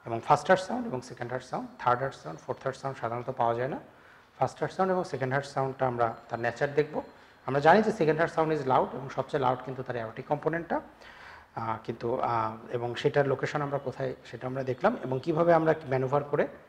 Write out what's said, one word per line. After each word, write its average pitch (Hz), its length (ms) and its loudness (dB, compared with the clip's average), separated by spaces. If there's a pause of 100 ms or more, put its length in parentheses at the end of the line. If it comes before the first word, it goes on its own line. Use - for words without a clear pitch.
এবং 113 200 -4
ফার্স্ট - 220 6
হার্ট 185 160 6
সাউন্ড - 240 -6
এবং 127 140 -6
সেকেন্ড 120 300 -10
হার্ট 127 140 -6
সাউন্ড, 233 240 -8 (100)
থার্ড 123 220 4
হার্ট 135 140 -4
সাউন্ড, 156 240 -14
ফোর্থ - 240 -8
হার্ট 131 140 -4
সাউন্ড 135 220 -8
সাধারণত 120 380 -4
পাওয়া 117 180 2
যায় 123 140 -2
না। 220 100 -6 (600)
ফার্স্ট - 200 0
হার্ট 156 140 -2
সাউন্ড 190 200 2
এবং 180 100 0
সেকেন্ড 131 300 -4
হার্ট 139 140 0
সাউন্ডটা 135 400 0
আমরা 120 280 0 (140)
তার 117 100 -4
নেচার 127 340 -2
দেখব। 156 280 0 (440)
আমরা 135 140 0
জানি 165 220 8
যে 214 100 2
সেকেন্ড 156 280 2
হার্ট 165 140 0
সাউন্ড 156 200 2
is 151 60 0
loud 135 340 4
এবং 135 160 -8
সবচেয়ে 135 320 -4
লাউড 127 240 2
কিন্তু 131 180 -8
তার 120 120 -6
অ্যাওরটিক 113 320 -8
কম্পোনেন্টটা, 165 540 -2 (760)
আহ, 113 280 -4
কিন্তু, 120 380 -4
আহ, 113 360 0 (140)
এবং 120 240 -4
সেটার 143 320 2
লোকেশন 143 340 0
আমরা 139 160 -2
কোথায় 131 380 -6 (100)
সেটা 127 220 -10
আমরা 131 160 -4
দেখলাম 175 400 0
এবং 131 200 -2
কিভাবে 170 300 4
আমরা 160 200 6 (160)
ম্যানুভার 131 340 2
করে 160 240 0 (220)